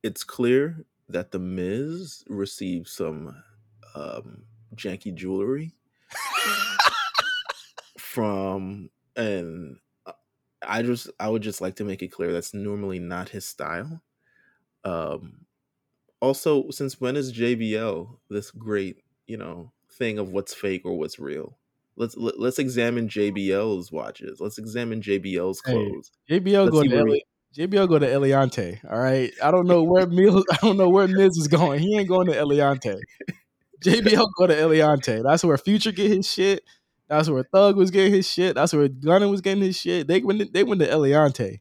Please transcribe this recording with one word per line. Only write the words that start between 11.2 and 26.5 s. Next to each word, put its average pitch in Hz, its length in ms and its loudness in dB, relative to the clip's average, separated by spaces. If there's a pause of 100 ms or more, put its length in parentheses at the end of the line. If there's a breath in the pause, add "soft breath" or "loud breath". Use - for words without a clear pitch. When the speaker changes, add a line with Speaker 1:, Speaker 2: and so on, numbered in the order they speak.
Speaker 1:
would 113 120 0
just 104 200 -8
like 95 160 -6
to 104 60 -8
make 98 200 -8
it 90 80 -10
clear 87 200 -6
that's 87 220 -6
normally 101 460 -6
not 87 300 -10
his 98 160 -14
style. 101 560 -10 (840)
Um, 82 600 -8 (760)
also, 135 500 0
since 135 280 -8
when 127 160 -2
is 131 160 -4
J 117 240 0
B 110 200 -4
L 107 440 -6 (100)
this 104 220 -8
great, 104 460 -6 (300)
you 113 100 -12
know, 87 340 -14 (200)
thing 110 260 -6
of 98 140 -6
what's 98 220 -6
fake 95 320 -6
or 87 120 -6
what's 78 220 -8
real? 73 380 -12 (400)
Let's, 117 200 -6
let, 117 220 -6
let's 127 200 -4
examine 120 480 -2
J 104 240 -2
B 95 200 -4
L's 98 400 -4
watches. - 480 -12
Let's 104 180 -10
examine 110 440 -8
J 101 160 -2
B 92 200 -4
L's 95 280 -4
Speaker 2:
Hey, 127 80 -4
Speaker 1:
clothes. 104 380 -4 (160)
Speaker 2:
J 170 120 2
B 190 160 2